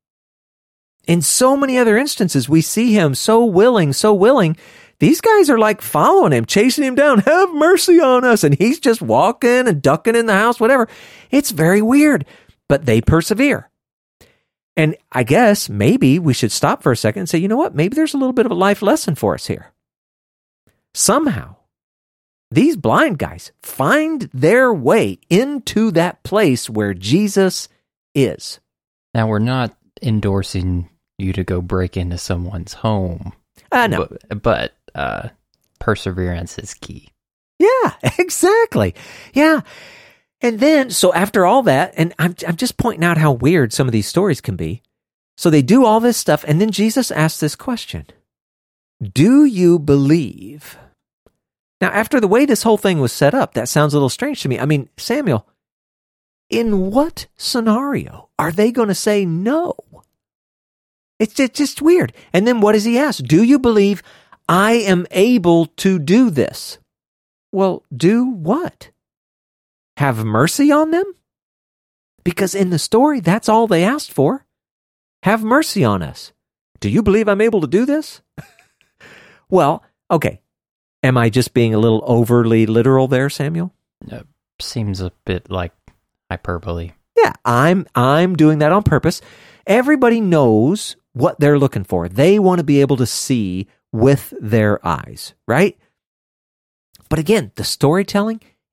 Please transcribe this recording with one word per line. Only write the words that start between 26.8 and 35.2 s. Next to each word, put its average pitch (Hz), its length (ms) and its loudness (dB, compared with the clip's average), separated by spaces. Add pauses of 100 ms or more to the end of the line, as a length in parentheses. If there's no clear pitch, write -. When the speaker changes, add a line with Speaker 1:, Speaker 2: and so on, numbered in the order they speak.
Speaker 1:
Jesus 185 760 -2 (460)
is. - 460 -4 (540)
Speaker 2:
Now, 113 140 -2
we're 107 120 -2
not 120 360 -4 (260)
endorsing 98 880 -4 (280)
you 95 160 -6
to 95 100 -4
go 90 180 -4
break 92 360 -6
into 87 200 -6
someone's 87 560 -10
home. 95 600 -6 (380)
Speaker 1:
Uh, 240 160 0
no. 104 200 -4 (220)
Speaker 2:
But, 104 120 -10
but, 62 320 -2 (220)
uh, 62 340 -8 (500)